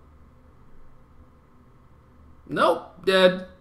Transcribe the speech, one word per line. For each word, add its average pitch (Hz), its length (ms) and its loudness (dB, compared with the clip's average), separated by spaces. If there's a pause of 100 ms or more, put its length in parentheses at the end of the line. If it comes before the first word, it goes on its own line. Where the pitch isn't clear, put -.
(2500)
Nope, 285 580 -4
dead. 185 400 2 (160)